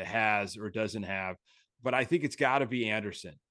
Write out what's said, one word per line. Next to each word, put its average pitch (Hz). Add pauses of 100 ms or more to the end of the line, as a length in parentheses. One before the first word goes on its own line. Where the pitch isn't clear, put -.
has 104
or 107
doesn't 107
have. 95 (460)
But 127
I 127
think 165
it's 143
gotta 135
be 117
Anderson. 104 (160)